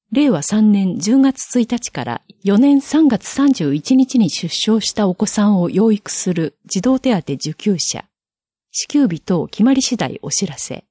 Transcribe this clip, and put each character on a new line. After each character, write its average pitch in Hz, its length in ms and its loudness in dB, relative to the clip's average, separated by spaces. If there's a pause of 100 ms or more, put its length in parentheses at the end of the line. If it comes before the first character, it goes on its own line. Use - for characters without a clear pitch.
(120)
令 277 180 2
和 165 120 0
三 214 300 2
年 190 260 0
十 220 200 0
月 269 420 0
一 233 100 0
日 240 200 -6
か 127 160 -8
ら 120 160 -8 (200)
四 196 160 2
年 277 220 6
三 294 300 2
月 214 180 -2
三 277 240 2
十 147 220 -2
一 156 240 2
日 262 200 2
に 202 120 4
出 - 180 -6
生 214 320 -2
し - 140 -6
た 202 160 0
お 180 60 -2
子 214 100 -4
さ 202 200 0
ん 202 160 2
を 175 80 0
養 220 220 2
育 - 200 -4
す - 220 -4
る 165 320 -4
児 - 160 -6
童 254 180 0
手 214 220 -2
当 147 120 -6
受 156 200 -8
給 202 240 -2
者。 - 280 -8 (680)
支 - 160 -8
給 285 200 2
日 165 120 -6
等 175 280 -2
決 - 160 -2
ま 262 100 4
り 269 80 0
次 247 160 -2
第 143 240 -6
お 147 100 -10
知 - 160 -4
ら 139 100 -12
せ。 - 340 -10